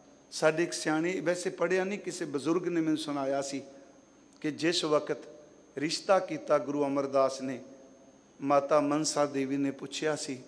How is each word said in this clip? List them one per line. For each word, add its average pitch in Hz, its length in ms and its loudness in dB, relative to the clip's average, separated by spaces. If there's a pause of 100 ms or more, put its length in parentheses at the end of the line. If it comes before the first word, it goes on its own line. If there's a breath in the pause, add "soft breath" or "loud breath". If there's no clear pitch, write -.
(320)
ਸਾਡੇ 160 300 4
ਇੱਕ 170 100 -2
ਸਿਆਣੇ, 170 480 0
ਵੈਸੇ 175 300 0
ਪੜ੍ਹਿਆ 180 340 0
ਨਹੀਂ, 202 140 -4
ਕਿਸੇ - 260 -8
ਬਜ਼ੁਰਗ 156 440 0
ਨੇ 170 120 0
ਮੈਨੂੰ 156 180 2
ਸੁਣਾਇਆ 143 440 -2
ਸੀ 135 200 -6 (760)
ਕਿ 156 100 -2
ਜਿਸ 156 340 0
ਵਕਤ 151 340 2 (600)
ਰਿਸ਼ਤਾ 170 400 2
ਕੀਤਾ 156 400 0
ਗੁਰੂ 143 280 -2
ਅਮਰਦਾਸ 135 540 2
ਨੇ, 127 200 -6 (840)
ਮਾਤਾ 143 380 4
ਮਨਸਾ 147 460 2
ਦੇਵੀ 135 300 -2
ਨੇ 139 140 0
ਪੁੱਛਿਆ 151 460 -4
ਸੀ 139 320 -8